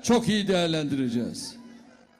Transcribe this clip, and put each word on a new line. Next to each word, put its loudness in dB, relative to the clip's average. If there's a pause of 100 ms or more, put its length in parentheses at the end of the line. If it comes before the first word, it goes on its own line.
çok 2
iyi 0
değerlendireceğiz. 0 (640)